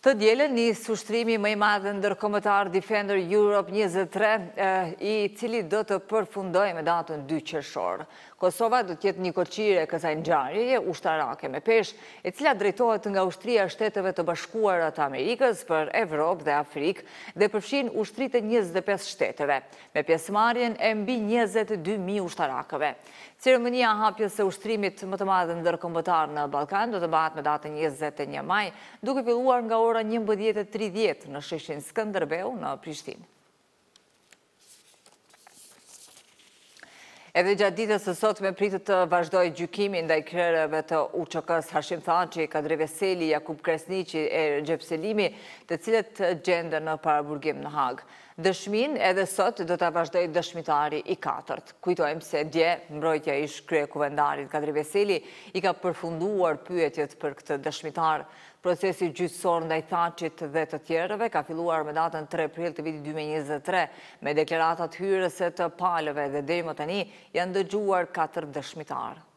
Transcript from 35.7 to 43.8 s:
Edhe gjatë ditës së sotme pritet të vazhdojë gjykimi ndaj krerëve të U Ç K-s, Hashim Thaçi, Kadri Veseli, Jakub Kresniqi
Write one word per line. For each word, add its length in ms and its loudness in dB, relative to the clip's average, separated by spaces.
Edhe 240 4
gjatë 160 2
ditës 320 0
së 80 0
sotme 400 0
pritet 320 -2
të 240 4
vazhdojë 480 2
gjykimi 480 -2
ndaj 220 4
krerëve 580 2
të 140 2
U 80 -2
Ç 160 -6
K-s, 320 0
Hashim 320 -2
Thaçi, 400 0
Kadri 320 -2
Veseli, 540 0
Jakub 340 -2
Kresniqi 640 -2